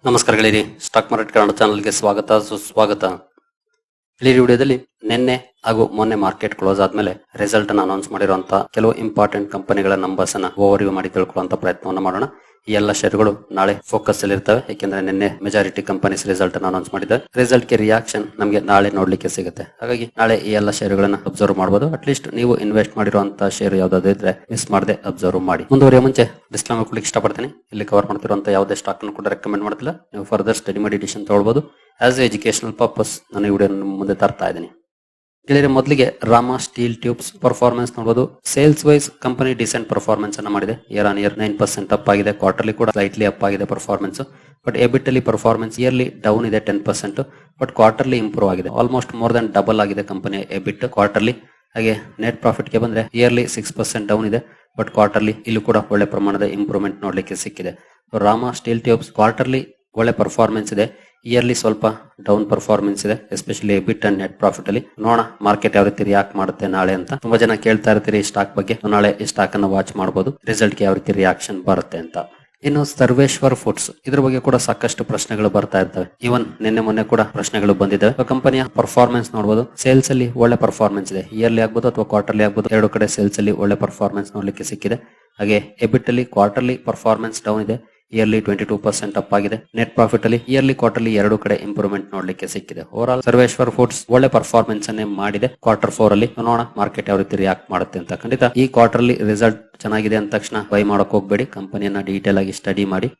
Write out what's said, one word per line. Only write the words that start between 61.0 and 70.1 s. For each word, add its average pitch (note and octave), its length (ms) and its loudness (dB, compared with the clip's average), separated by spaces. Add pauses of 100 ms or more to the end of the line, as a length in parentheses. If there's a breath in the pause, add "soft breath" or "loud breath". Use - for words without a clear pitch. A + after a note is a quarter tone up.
yearly A#2+ 260 2
ಸ್ವಲ್ಪ A2 320 0 (360)
ಡೌನ್ G#2 280 0
ಪರ್ಫಾರ್ಮೆನ್ಸ್ G2+ 560 0
ಇದೆ, G#2 280 -4
especially G2+ 400 -4
ಎಬಿಟ್ G2+ 320 -2
and G2+ 100 2
net F#2+ 240 -8
profit F#2 280 0
ಅಲ್ಲಿ. G#2 200 -4 (120)
ನೋಡೋಣ A#2 200 4 (220)
ಮಾರ್ಕೆಟ್ G#2 340 2
ಯಾವ G2+ 80 6
ರೀತಿ G2+ 200 0
ರಿಯಾಕ್ಟ್ G2 320 0
ಮಾಡುತ್ತೆ G2 320 -4
ನಾಳೆ F#2+ 260 0
ಅಂತ. F#2 200 -6
ತುಂಬಾ A2+ 240 0
ಜನ A2+ 160 4
ಕೇಳ್ತಾ A2 380 2
ಇರ್ತೀರಿ G#2+ 280 2
ಈ - 20 0
ಸ್ಟಾಕ್ G2+ 340 -4
ಬಗ್ಗೆ. G2 280 -4
ನಾಳೆ G#2 380 2
ಈ G#2 40 -6
ಸ್ಟಾಕ್ G2+ 300 -2
ಅನ್ನ G2+ 100 0
ವಾಚ್ F#2+ 300 -2
ಮಾಡಬಹುದು, F#2+ 500 -2